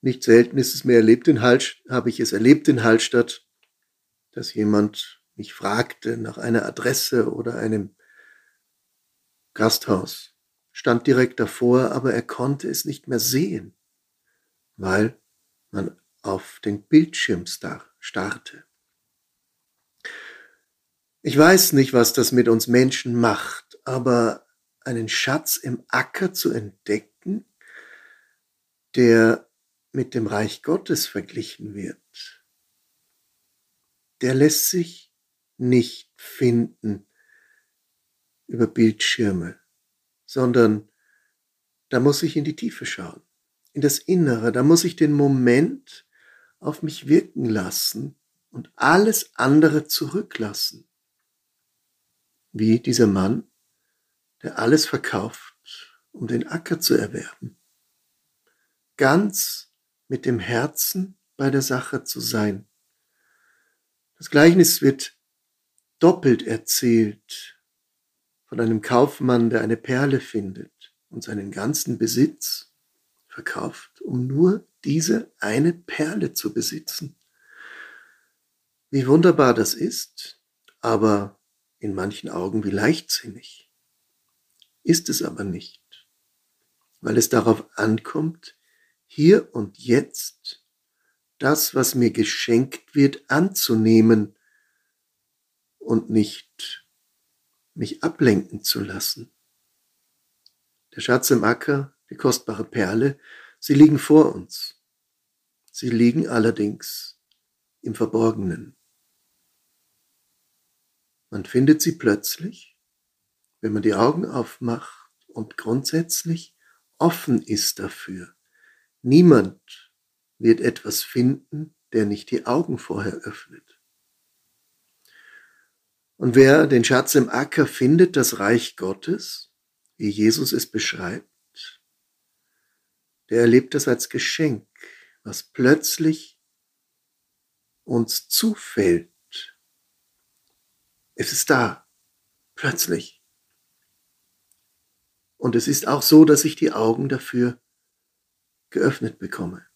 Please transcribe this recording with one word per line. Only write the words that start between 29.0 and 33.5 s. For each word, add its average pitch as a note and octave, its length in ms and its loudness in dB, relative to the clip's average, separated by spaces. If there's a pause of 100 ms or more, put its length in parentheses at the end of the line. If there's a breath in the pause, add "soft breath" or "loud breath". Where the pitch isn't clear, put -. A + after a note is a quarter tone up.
mit C3 200 -8
dem A2+ 120 -4
Reich G#2 380 -6
Gottes E3 420 -4
verglichen - 680 -12
wird, - 680 -16 (1800)